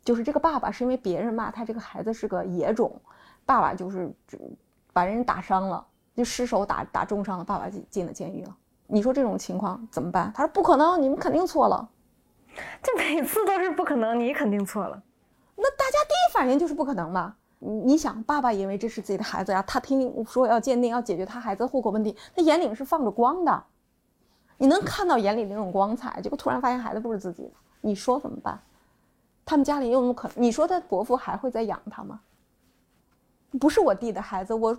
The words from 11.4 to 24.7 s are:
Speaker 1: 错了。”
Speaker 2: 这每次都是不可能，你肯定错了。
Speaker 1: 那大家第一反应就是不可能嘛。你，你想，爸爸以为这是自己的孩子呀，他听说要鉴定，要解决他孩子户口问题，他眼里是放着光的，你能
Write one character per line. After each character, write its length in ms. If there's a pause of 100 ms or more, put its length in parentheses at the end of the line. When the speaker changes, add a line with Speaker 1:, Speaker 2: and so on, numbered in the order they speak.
Speaker 1:
错 220
了。” 220 (920)
Speaker 2:
这 160
每 240
次 240
都 140
是 100
不 140
可 140
能， 200
你 160
肯 160
定 160
错 220
了。 160 (520)
Speaker 1:
那 160
大 140
家 120 (100)
第 60
一 200
反 160
应 80
就 100
是 60
不 120
可 80
能 180
嘛。 240 (280)
你， 300
你 40
想， 260
爸 180
爸 100
以 140
为 100
这 140
是 100
自 140
己 40
的 60
孩 200
子 80
呀， 160
他 120
听 460
说 220
要 120
鉴 220
定， 80
要 100
解 160
决 80
他 160
孩 160
子 80
户 160
口 120
问 120
题， 140 (180)
他 60
眼 180
里 140
是 100
放 220
着 60
光 340
的， 180 (920)
你 80
能 160